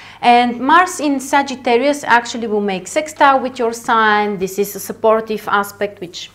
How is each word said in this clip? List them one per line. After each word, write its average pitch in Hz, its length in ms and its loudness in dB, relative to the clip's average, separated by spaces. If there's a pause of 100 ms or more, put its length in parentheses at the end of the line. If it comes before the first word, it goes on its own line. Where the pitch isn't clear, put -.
(220)
And 240 400 2
Mars 339 400 2
in 277 180 0
Sagittarius 269 840 0
actually 240 420 0
will 208 140 -2
make 190 260 -4
sextile 294 540 2
with 254 180 -6
your 233 140 -2
sign. 214 640 0
This 185 200 -6
is 196 200 -4
a - 20 -12
supportive 220 680 -2
aspect 202 500 -4
which - 360 -14